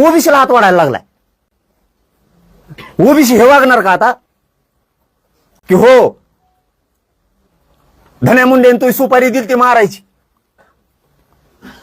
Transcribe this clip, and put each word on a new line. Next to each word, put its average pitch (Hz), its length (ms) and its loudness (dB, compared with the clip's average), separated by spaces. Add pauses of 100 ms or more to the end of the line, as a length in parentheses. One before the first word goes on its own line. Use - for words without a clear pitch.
ओबीसीला 320 320 0
हात 262 120 -2
वाढायला 208 260 0
लागलाय. 143 260 -4 (2000)
ओबीसी 254 360 0
हे 220 100 2
वागणार 262 340 2
का 190 120 -2
आता 208 200 -2 (1600)
की 185 60 0
हो 226 440 2 (2000)
धन्या 254 240 0
मुंडेन 247 300 2
तू 247 140 -4
सुपारी 254 400 -2
दिली 226 180 -6
ती 262 60 -4
मारायची, 240 480 -2 (1800)